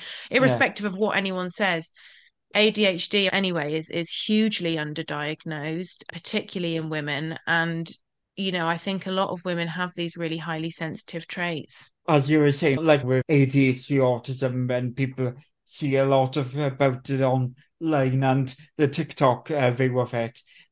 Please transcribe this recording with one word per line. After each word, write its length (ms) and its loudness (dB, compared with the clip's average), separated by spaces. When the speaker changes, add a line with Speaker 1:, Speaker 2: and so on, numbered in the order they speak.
Speaker 1:
Yeah. 80 0
Speaker 2:
irrespective 480 2
of 100 -4
what 220 0
anyone 320 -2
says, 400 -2
A 140 6
D 160 2
H 240 0
D 220 2
anyway 420 0
is, 160 -4
is 220 -4
hugely 640 0
underdiagnosed, 1400 -6
particularly 640 -4
in 140 -4
women. 580 -4
And 420 0
you 160 -4
know, 140 -2
I 120 0
think 280 -6
a 60 -4
lot 180 0
of 160 -8
women 220 -2
have 280 -6
these 220 -8
really 200 -6
highly 320 -6
sensitive 580 -10
traits. 640 -8
Speaker 1:
As 220 4
you 100 6
were 120 6
saying, 320 2
like, 200 6
with 260 2
A 160 6
D 240 4
H 180 -4
D, 100 0
autism, 800 0
and 200 -2
people 380 -2
see 300 -2
a 100 4
lot 300 2
of, 220 -2
about 520 0
it 120 0
online 1040 0
and 320 2
the 100 4
TikTok, 640 0
uh, 200 4
view 280 0
of 140 -2
it, 260 -4